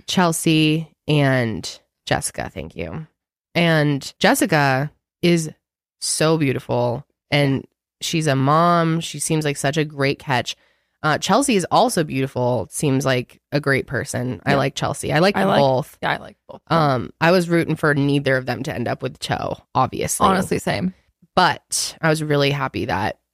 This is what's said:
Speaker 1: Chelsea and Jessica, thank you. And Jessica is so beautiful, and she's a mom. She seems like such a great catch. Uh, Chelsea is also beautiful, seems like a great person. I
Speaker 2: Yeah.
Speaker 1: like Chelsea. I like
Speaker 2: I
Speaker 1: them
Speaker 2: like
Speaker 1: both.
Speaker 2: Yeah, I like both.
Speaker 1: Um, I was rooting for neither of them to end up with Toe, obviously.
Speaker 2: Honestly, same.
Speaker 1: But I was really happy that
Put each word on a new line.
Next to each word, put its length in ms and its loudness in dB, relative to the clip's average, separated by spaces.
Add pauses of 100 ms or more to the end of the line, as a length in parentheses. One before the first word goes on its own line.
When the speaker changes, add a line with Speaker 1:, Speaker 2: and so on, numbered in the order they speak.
Speaker 1:
Chelsea 840 2 (200)
and 720 0 (260)
Jessica, 460 -4
thank 240 -12
you. 300 -10 (480)
And 680 0
Jessica 680 2 (320)
is 280 2 (500)
so 380 0
beautiful, 680 -2 (260)
and 360 2 (340)
she's 260 -2
a 100 2
mom. 640 2
She 180 -10
seems 260 -2
like 140 -2
such 180 -2
a 80 2
great 340 -2
catch. 380 -4 (460)
Uh, 160 0
Chelsea 380 2
is 140 0
also 340 2
beautiful, 680 -2
seems 340 0
like 360 -2 (120)
a 80 0
great 260 0
person. 600 -6
I 60 2
Speaker 2:
Yeah. 40 2
Speaker 1:
like 180 0
Chelsea. 380 -4
I 60 2
like 180 2
Speaker 2:
I 40 0
Speaker 1:
them 100 2
Speaker 2:
like 100 4
Speaker 1:
both. 420 0
Speaker 2:
Yeah, 100 -2
I 40 -4
like 200 -14 (120)
both. 200 -20
Speaker 1:
Um, 420 0 (100)
I 120 4
was 180 2
rooting 260 0
for 180 2
neither 420 2
of 100 -4
them 180 -4
to 100 -6
end 140 -4
up 140 -6
with 160 -8
Toe, 400 -4 (160)
obviously. 520 0
Speaker 2:
Honestly, 320 0
same. 360 -4 (420)
Speaker 1:
But 640 -2
I 80 0
was 140 2
really 280 2
happy 360 -4
that 320 -2 (160)